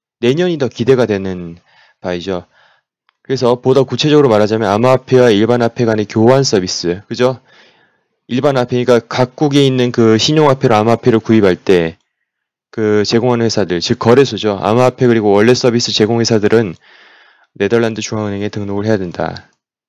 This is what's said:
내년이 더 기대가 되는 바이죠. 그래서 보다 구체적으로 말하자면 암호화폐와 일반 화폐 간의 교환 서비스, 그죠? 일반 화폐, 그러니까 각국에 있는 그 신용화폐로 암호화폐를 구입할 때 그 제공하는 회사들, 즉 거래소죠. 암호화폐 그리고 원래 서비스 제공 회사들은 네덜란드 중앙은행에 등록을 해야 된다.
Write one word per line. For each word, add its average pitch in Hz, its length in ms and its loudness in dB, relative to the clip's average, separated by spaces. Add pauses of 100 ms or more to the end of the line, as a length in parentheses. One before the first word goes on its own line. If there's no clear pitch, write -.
(200)
내년이 156 380 0
더 131 100 -2
기대가 120 380 0
되는 92 500 -6 (440)
바이죠. 90 440 -8 (760)
그래서 123 380 -2
보다 131 220 0
구체적으로 147 460 2
말하자면 107 420 0
암호화폐와 123 600 2
일반 113 300 2
화폐 117 240 -2
간의 110 240 -2
교환 127 360 2
서비스, 92 640 -4
그죠? 120 320 -4 (880)
일반 131 280 -2
화폐, 123 280 -2
그러니까 120 240 0
각국에 139 580 0
있는 123 240 0
그 113 280 2
신용화폐로 139 540 2
암호화폐를 113 460 2
구입할 101 380 2
때 85 400 0 (760)
그 107 320 0
제공하는 117 400 0
회사들, 90 380 -2
즉 - 160 -2
거래소죠. 107 640 0
암호화폐 127 440 0
그리고 113 240 2
원래 107 220 4
서비스 120 400 0
제공 113 280 0
회사들은 107 540 0 (760)
네덜란드 113 480 -2
중앙은행에 104 480 -6
등록을 101 380 -8
해야 110 100 0
된다. 87 500 -8 (420)